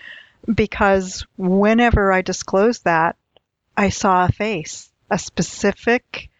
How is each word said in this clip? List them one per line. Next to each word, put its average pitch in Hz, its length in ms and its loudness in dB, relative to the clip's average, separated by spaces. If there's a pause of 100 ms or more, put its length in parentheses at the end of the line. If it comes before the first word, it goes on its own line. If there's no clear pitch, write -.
(540)
because 196 720 0 (120)
whenever 202 760 2
I 185 100 2
disclosed 208 600 -2
that, 165 320 0 (640)
I 202 120 2
saw 185 360 2
a 180 60 2
face, - 580 -8 (200)
a 196 80 0
specific - 1120 -4 (100)